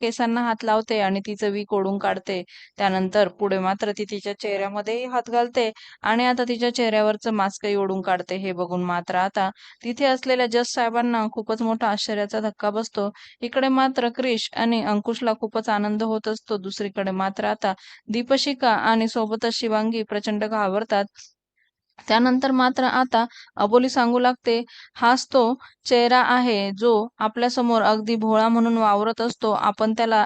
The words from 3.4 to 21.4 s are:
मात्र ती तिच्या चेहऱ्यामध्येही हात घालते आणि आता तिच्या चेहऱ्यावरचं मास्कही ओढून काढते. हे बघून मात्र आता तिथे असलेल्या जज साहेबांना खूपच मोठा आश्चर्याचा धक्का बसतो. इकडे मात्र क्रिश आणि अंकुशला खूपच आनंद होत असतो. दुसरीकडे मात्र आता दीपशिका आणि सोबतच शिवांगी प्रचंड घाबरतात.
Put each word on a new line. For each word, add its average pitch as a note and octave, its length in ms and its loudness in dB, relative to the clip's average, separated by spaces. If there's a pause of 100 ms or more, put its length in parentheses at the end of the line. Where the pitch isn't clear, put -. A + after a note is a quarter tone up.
मात्र G3 320 -2
ती G#3 180 -8
तिच्या G3+ 280 -8
चेहऱ्यामध्येही G3+ 680 -6
हात B3 240 0
घालते A#3+ 400 2 (320)
आणि A3+ 240 2
आता B3 180 2
तिच्या A#3+ 260 -2
चेहऱ्यावरचं G#3+ 640 0
मास्कही G3+ 420 -2
ओढून G3 280 0
काढते. F#3 340 -2
हे F#3+ 180 -4
बघून F3+ 300 -2
मात्र F3 320 -4
आता F#3+ 320 0 (360)
तिथे A#3+ 220 -4
असलेल्या B3+ 420 0
जज A#3+ 180 0
साहेबांना A#3 640 -2
खूपच A3+ 320 -4
मोठा A3+ 260 0
आश्चर्याचा G#3 520 -2
धक्का G#3+ 300 -4
बसतो. G#3 380 -4 (340)
इकडे C4 280 0
मात्र C4 460 2
क्रिश B3 380 -2
आणि A3+ 300 0
अंकुशला A3 560 -2
खूपच A3 280 -4
आनंद G#3 340 0
होत A3 260 -4
असतो. A3 300 -4
दुसरीकडे G3 540 -6
मात्र F#3+ 340 -4
आता G#3 260 -2 (380)
दीपशिका B3+ 640 0
आणि A3+ 360 2
सोबतच A3+ 460 -2
शिवांगी A3 500 -2
प्रचंड G#3 400 -4
घाबरतात. G#3 600 0 (960)